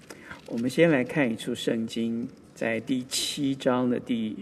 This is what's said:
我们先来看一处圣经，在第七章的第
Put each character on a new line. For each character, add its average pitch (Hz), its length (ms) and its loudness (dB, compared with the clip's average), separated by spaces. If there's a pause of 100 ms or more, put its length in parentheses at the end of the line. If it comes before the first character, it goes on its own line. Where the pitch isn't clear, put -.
(460)
我 117 120 -6
们 120 100 0
先 165 220 6
来 131 120 4
看 127 300 2
一 - 20 -2
处 120 200 -6
圣 113 320 -2
经， 117 420 -2 (260)
在 113 260 -2
第 127 240 -2
七 - 500 -2
章 127 340 2
的 120 100 2
第 113 440 -2